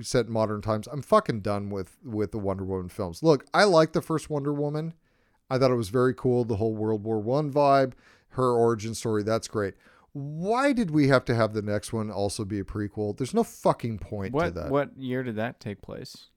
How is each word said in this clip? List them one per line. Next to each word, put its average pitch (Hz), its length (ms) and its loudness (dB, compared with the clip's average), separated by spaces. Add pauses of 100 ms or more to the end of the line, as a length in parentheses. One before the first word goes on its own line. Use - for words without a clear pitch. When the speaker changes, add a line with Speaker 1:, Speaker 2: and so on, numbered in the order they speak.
Speaker 1:
set 120 240 0
in 113 60 -8
modern 107 280 0
times, 107 300 -2
I'm 143 120 -8
fucking 151 400 2
done 101 280 -4
with, 98 340 -8
with 107 280 -4
the 113 60 -6
Wonder 98 260 -4
Woman 92 240 -4
films. 90 340 -8
Look, 156 320 4
I 175 80 4
like 160 300 6
the 160 100 0
first 160 260 -4
Wonder 147 240 -4
Woman. 147 420 -4 (560)
I 131 80 0
thought 127 120 6
it 127 60 4
was 110 120 -2
very 127 240 4
cool, 123 320 2
the 110 120 -2
whole 110 180 0
World 107 300 -2
War 110 140 -2
One 135 320 -2
vibe, 139 440 4 (360)
her 131 220 2
origin 117 420 2
story. 107 280 -2
That's 110 260 -2
great. 101 240 -2 (400)
Why 185 600 0
did 226 160 0
we 147 180 6
have 131 180 6
to 123 80 2
have 110 200 2
the 107 80 -2
next 104 320 -4
one 110 160 -4
also 101 340 -2
be 101 160 -4
a 92 40 -6
prequel? 104 520 -6
There's 131 160 -4
no 165 120 2
fucking 120 560 -2
point 101 320 -8
to 135 40 -2
Speaker 2:
What, 165 180 -2
Speaker 1:
that. 87 160 -6
Speaker 2:
what 139 280 0
year 131 240 -4
did 120 140 -6
that 113 240 -6
take 104 200 -10
place? - 460 -16 (100)